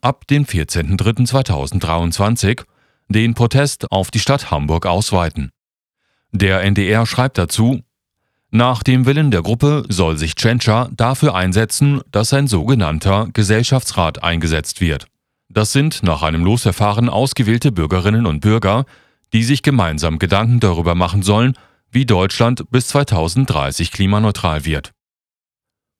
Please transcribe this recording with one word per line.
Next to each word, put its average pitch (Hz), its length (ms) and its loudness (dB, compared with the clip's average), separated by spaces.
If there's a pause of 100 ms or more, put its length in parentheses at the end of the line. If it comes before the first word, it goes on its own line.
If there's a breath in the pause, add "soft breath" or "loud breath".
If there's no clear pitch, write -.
ab - 260 -2
dem 143 180 2
vierzehnten 82 520 -2
dritten 113 280 0
zweitausenddreiundzwanzig 95 1400 -2 (440)
den 113 280 0
Protest 135 580 0
auf 95 180 0
die - 80 -4
Stadt - 320 -2
Hamburg 78 360 0
ausweiten. 87 680 -2 (800)
Der 95 300 2
N 98 120 2
D 101 160 0
R 110 160 2
schreibt 127 320 -2
dazu: 113 460 0 (640)
"Nach 120 320 2
dem 127 240 4
Willen 143 240 2
der 87 120 2
Gruppe 143 460 0
soll 82 300 0
sich 80 160 -4
Tschentscher 117 640 0
dafür 127 400 0
einsetzen, 110 640 0 (100)
dass 107 220 0
ein 139 160 0
sogenannter 98 840 0
Gesellschaftsrat 107 920 0
eingesetzt 82 560 -2
wird. 80 260 -2 (420)
Das 107 220 0
sind 143 320 0
nach 82 200 0
einem 80 200 0
Losverfahren 104 640 0
ausgewählte 117 640 0
Bürgerinnen 92 560 0
und 76 140 -2
Bürger, 107 440 2 (480 soft breath)
die 113 120 2
sich 135 180 0
gemeinsam 82 560 0
Gedanken 107 400 2
darüber 87 380 0
machen 90 260 0
sollen, 110 320 2 (380 soft breath)
wie 131 120 0
Deutschland 117 680 0
bis 123 160 0
zweitausenddreißig 82 1040 0
klimaneutral 98 720 0
wird." 76 260 -6 (1080)